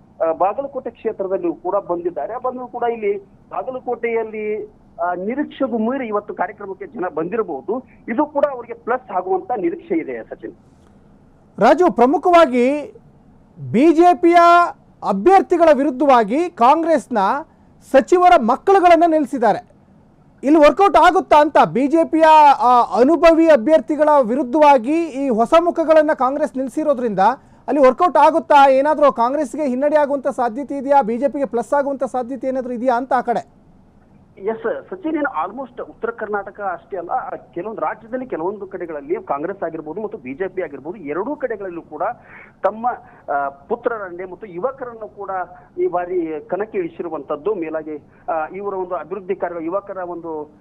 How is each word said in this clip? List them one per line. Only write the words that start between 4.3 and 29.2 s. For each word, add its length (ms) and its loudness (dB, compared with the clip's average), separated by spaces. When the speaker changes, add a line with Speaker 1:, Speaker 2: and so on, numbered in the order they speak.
Speaker 1:
ಆ, 120 -2
ನಿರೀಕ್ಷೆಗೂ 640 -6
ಮೀರಿ 280 -4
ಇವತ್ತು 280 -6
ಕಾರ್ಯಕ್ರಮಕ್ಕೆ 520 -10
ಜನ 180 -10
ಬಂದಿರಬಹುದು. 680 -6
ಇದು 180 -2
ಕೂಡ 260 -2
ಅವರಿಗೆ 220 -14
ಪ್ಲಸ್ 360 -8
ಆಗುವಂತ 460 -4
ನಿರೀಕ್ಷೆ 420 -6
ಇದೆ 240 -8
ಸಚಿನ್. 320 -16
Speaker 2:
ರಾಜು, 340 4
ಪ್ರಮುಖವಾಗಿ 1000 2
ಬಿ 220 6
ಜೆ 280 4
ಪಿಯ 160 4
ಅಭ್ಯರ್ಥಿಗಳ 640 4
ವಿರುದ್ಧವಾಗಿ 800 2
ಕಾಂಗ್ರೆಸ್ನ 680 2
ಸಚಿವರ 480 4
ಮಕ್ಕಳುಗಳನ್ನ 640 4
ನಿಲ್ಲಿಸಿದ್ದಾರೆ. 640 0
ಇಲ್ಲಿ 180 4
ವರ್ಕೌಟ್ 360 4
ಆಗುತ್ತಾ 440 4
ಅಂತ 240 2
ಬಿ 220 0
ಜೆ 180 2
ಪಿಯ, 200 0
ಆ, 420 2
ಅನುಭವಿ 480 4
ಅಭ್ಯರ್ಥಿಗಳ 600 2
ವಿರುದ್ಧವಾಗಿ 840 2
ಈ 240 -6
ಹೊಸ 320 0
ಮುಖಗಳನ್ನ 520 2
ಕಾಂಗ್ರೆಸ್ 440 -2
ನಿಲ್ಲಿಸಿರೋದ್ರಿಂದ 600 -4
ಅಲ್ಲಿ 200 2
ವರ್ಕೌಟ್ 300 2
ಆಗುತ್ತಾ? 540 6
ಏನಾದ್ರೂ 420 2
ಕಾಂಗ್ರೆಸ್ಗೆ 540 -2